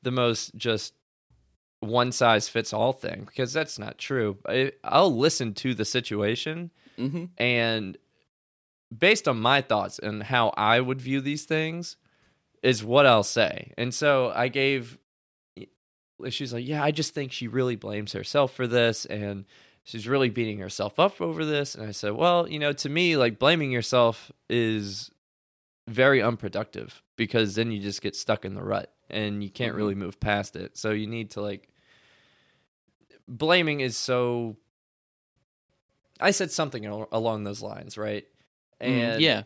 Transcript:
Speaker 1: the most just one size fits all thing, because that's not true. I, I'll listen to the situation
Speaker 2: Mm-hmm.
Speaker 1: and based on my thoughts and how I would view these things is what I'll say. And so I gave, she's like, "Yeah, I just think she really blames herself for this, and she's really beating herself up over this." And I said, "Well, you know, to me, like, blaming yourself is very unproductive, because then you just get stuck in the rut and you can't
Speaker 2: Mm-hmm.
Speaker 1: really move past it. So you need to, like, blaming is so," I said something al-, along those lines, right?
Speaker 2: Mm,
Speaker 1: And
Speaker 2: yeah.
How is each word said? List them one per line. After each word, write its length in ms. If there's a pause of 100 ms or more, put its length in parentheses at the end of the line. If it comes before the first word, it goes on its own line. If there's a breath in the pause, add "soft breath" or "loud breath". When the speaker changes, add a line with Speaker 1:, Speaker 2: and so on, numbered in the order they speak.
Speaker 1:
the 100
most 440
just 380 (840)
one 320
size 360
fits 240
all 200
thing, 320
because 280
that's 260
not 200
true. 400 (100)
I, 240 (120)
I'll 320
listen 380
to 200
the 100
situation 880 (280 soft breath)
Speaker 2:
Mm-hmm. 260 (140)
Speaker 1:
and 580 (1000)
based 300
on 140
my 220
thoughts 360
and 240
how 280
I 280
would 220
view 220
these 240
things 500 (680)
is 220
what 220
I'll 160
say. 560
And 160
so 420
I 120
gave, 500 (1300)
she's 240
like, 160
"Yeah, 160
I 60
just 240
think 180
she 160
really 280
blames 360
herself 400
for 140
this, 400
and 400 (380 soft breath)
she's 220
really 220
beating 300
herself 420
up 220
over 240
this." 280
And 140
I 40
said, 200
"Well, 340
you 120
know, 160
to 160
me, 260
like, 220
blaming 340
yourself 580 (200)
is 600 (800)
very 340
unproductive, 800 (140)
because 380
then 180
you 80
just 220
get 120
stuck 300
in 100
the 80
rut 300 (160)
and 340
you 60
can't 220
Speaker 2:
Mm-hmm. 80
Speaker 1:
really 160
move 260
past 360
it. 200
So 140
you 160
need 240
to, 100
like, 300 (1600 soft breath)
blaming 540
is 160
so," 640 (1600)
I 100
said 220
something 340
al-, 240
along 320
those 200
lines, 360
right? 260 (560)
Speaker 2:
Mm, 60
Speaker 1:
And 340
Speaker 2:
yeah. 260